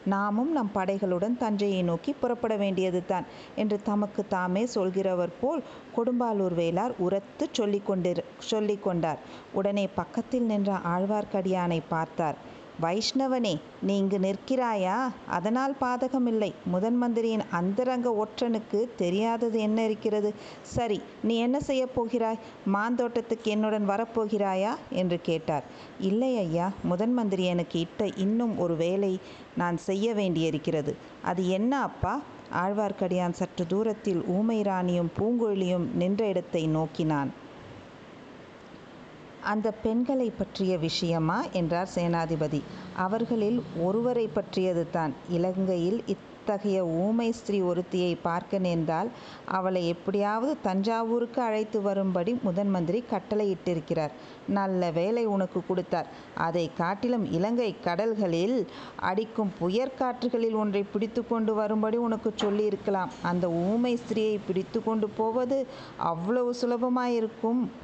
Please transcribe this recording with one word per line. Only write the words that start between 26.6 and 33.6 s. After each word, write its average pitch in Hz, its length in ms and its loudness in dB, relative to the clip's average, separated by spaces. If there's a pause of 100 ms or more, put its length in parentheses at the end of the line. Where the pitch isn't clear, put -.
முதன் 196 300 2
மந்திரி 196 320 0
எனக்கு 175 360 0
இட்ட 170 260 -2 (100)
இன்னும் 214 420 2
ஒரு 170 180 2
வேலை 185 440 0 (360)
நான் 175 200 0
செய்ய 202 380 0
வேண்டியிருக்கிறது." 160 840 0 (260)
"அது 180 260 0
என்ன 233 340 2
அப்பா?" 208 380 -2 (320)
ஆழ்வார்க்கடியான் 185 800 2
சற்று 175 360 -2